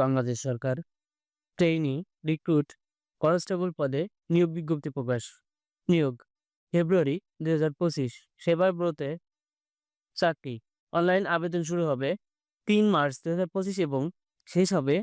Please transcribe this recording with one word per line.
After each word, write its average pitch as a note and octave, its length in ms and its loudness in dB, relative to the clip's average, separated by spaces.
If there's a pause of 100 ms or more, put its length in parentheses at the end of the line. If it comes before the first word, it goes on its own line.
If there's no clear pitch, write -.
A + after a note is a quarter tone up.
বাংলাদেশ B2+ 340 0 (100)
সরকার B2+ 280 -2 (800)
ট্রেনি, D#3+ 380 2 (340)
রিক্রুট, D#3 380 0 (540)
কনস্টেবল F3 480 0 (100)
পদে C#3 220 -2 (320)
নিয়োগ E3+ 240 4
বিজ্ঞপ্তি D#3 380 -4
প্রকাশ। B2 280 -2 (680)
নিয়োগ D3+ 260 2 (580)
ফেব্রুয়ারি E3 420 2 (260)
দুই D#3+ 120 0
হাজার D#3 260 0
পঁচিশ। D3 320 -2 (320)
সেবার E3+ 340 2
ব্রতে D#3+ 320 -4 (1080)
চাকরি। D3+ 380 -2 (380)
অনলাইন F3+ 300 2 (120)
আবেদন E3+ 340 -2
শুরু F3 200 -2
হবে C3+ 200 -2 (580)
তিন G#3 160 4 (120)
মার্চ C#3+ 180 2 (100)
দুই E3 100 -4
হাজার F3 200 -2
পঁচিশ F#3+ 220 -4 (120)
এবং C3+ 140 -2 (460)
শেষ F3+ 260 2
হবে C#3+ 300 2